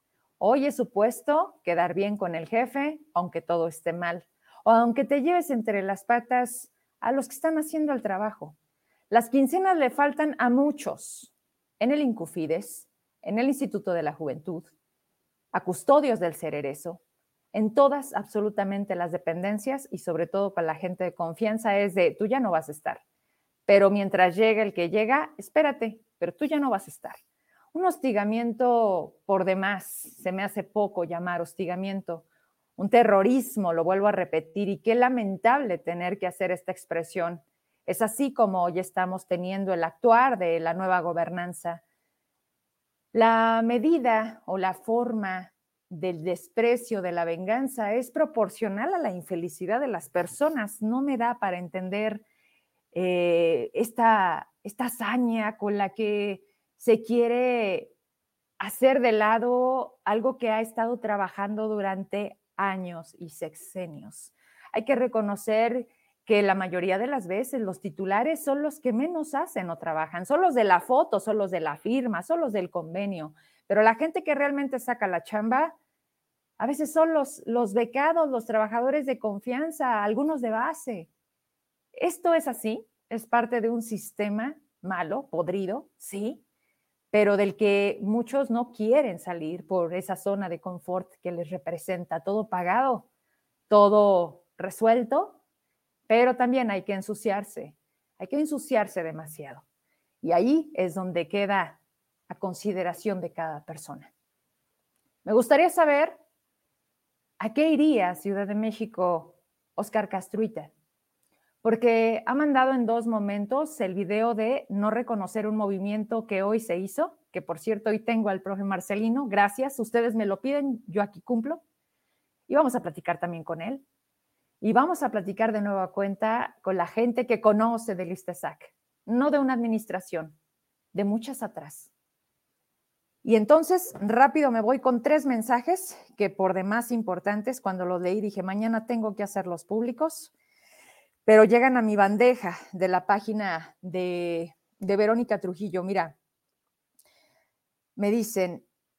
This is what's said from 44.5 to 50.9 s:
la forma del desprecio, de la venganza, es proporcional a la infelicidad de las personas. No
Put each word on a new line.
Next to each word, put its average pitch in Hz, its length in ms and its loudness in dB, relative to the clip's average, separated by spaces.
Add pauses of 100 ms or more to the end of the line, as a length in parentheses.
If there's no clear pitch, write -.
la 185 160 0
forma 214 800 -4 (360)
del 170 340 -6
desprecio, 226 800 -2
de 180 100 -4
la 170 140 -2
venganza, 208 680 -2
es 247 180 -2
proporcional 233 800 -2
a 349 60 -2
la 247 120 -4
infelicidad 180 680 -6
de 285 80 -2
las 196 220 -6
personas. 226 720 -2
No 233 200 -2